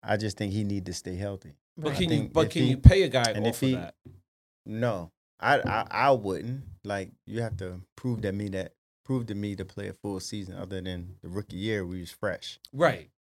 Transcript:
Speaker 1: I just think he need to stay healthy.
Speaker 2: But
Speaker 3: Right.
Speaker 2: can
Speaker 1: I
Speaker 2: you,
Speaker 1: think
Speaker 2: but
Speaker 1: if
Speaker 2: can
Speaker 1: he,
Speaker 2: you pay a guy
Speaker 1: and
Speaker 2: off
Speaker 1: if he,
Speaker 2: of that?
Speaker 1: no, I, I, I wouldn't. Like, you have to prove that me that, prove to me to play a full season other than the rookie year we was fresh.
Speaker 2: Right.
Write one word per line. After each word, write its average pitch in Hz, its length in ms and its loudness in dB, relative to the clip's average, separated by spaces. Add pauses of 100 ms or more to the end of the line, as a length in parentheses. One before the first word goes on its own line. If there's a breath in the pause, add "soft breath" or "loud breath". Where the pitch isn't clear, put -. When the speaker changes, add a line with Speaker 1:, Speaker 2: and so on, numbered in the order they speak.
Speaker 1:
I 107 140 2
just 104 200 -2
think 101 140 -4
he 107 120 -2
need 101 240 -2
to 90 60 -8
stay 92 220 -8
healthy. 98 380 -8 (240)
Speaker 2:
But 151 120 -4
Speaker 3:
Right. 139 80 -4
Speaker 2:
can 170 140 0
Speaker 1:
I - 40 2
Speaker 2:
you, 143 60 2
Speaker 1:
think 127 120 -6
Speaker 2:
but 160 140 4
Speaker 1:
if - 60 -6
Speaker 2:
can 143 100 2
Speaker 1:
he, 123 80 4
Speaker 2:
you 131 60 2
pay 190 260 12
a 165 40 2
guy 120 260 2
Speaker 1:
and 104 120 -2
Speaker 2:
off 117 80 2
Speaker 1:
if - 80 -8
he, 131 140 2
Speaker 2:
of - 60 -6
that? 85 140 -14 (720)
Speaker 1:
no, 107 460 -4 (280)
I, 135 200 4
I, 104 320 -2
I 123 200 4
wouldn't. 110 520 -2 (200)
Like, 98 280 -6 (140)
you 107 160 -6
have 113 160 -6
to 92 240 -10 (140)
prove 117 280 -6
that 98 100 -2
me 104 160 -4
that, 95 240 -8 (320)
prove 123 220 -4
to 104 80 -6
me 101 200 -6
to 95 100 -8
play 98 220 -12
a 95 60 -10
full 98 260 -8
season 95 360 -10
other 92 260 -8
than 90 400 -10
the 87 80 -14
rookie 92 280 -8
year 104 280 -2
we 90 160 -8
was 85 100 -14
fresh. - 480 -6 (140)
Speaker 2:
Right. 131 360 -2 (120)